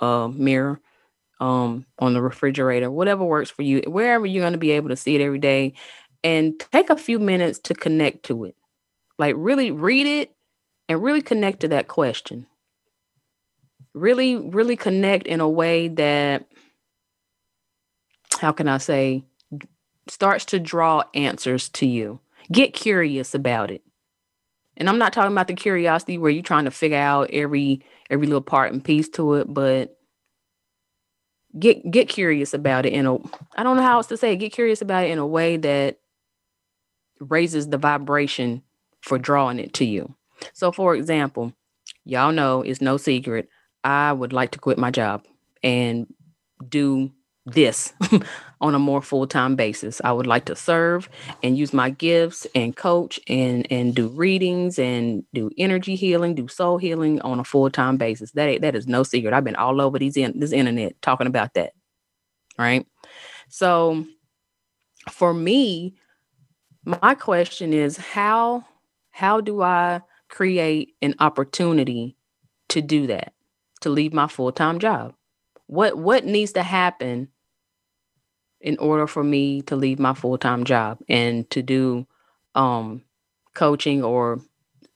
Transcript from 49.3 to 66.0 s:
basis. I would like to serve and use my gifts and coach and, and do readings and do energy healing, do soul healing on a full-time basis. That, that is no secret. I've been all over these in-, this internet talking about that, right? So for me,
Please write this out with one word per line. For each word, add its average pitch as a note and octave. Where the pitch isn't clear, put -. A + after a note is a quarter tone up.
basis. A2+
I B2
would B2
like A#2+
to -
serve E3+
and B2+
use C#3+
my C3
gifts E3
and A#2+
coach F3
and, B2
and B2
do A#2
readings F3+
and A#2+
do A2
energy F#3+
healing, F3
do B2+
soul F3
healing D#3+
on B2+
a B2
full-time C3
basis. A2+
That, D3
that D3
is A#2
no B2+
secret. A#2
I've C#3
been A2
all C3
over C#3
these C#3
in-, C3
this D3
internet A#2+
talking B2+
about A#2+
that, -
right? A#2+
So E3
for F3
me, F#3